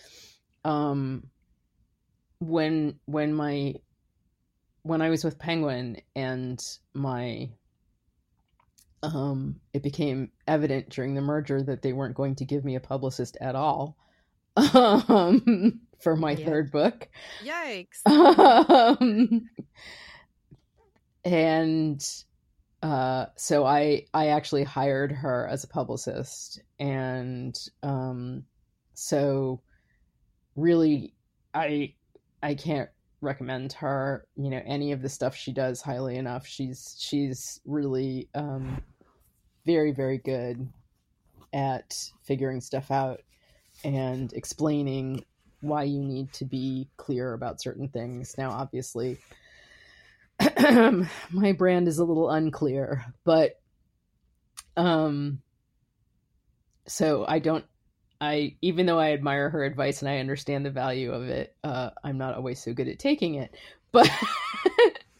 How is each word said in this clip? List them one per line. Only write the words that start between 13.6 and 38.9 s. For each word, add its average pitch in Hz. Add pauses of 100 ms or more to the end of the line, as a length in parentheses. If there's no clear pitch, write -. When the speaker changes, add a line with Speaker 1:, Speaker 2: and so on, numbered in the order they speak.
Speaker 1:
<laughs> -
um, 226 (180)
for 160
my 156
Speaker 2:
Yeah. 151
Speaker 1:
third 151
book. 151 (360)
Speaker 2:
Yikes. 269
Speaker 1:
<laughs> -
Um, 254 (1700)
and 160 (800)
uh, 131 (100)
so 147
I, 147
I 156
actually 147
hired 139
her 131
as 131
a -
publicist. - (160)
And, 127 (240)
um, 131 (500)
so 139 (920)
really, 160 (360)
I, 147 (480)
I 147
can't 147 (300)
recommend 131
her, 135
you 139
know, 131
any 143
of 135
the 135
stuff 127
she -
does 127
highly 131
enough. 127
She's, -
she's 143
really, 131
um, 135 (800)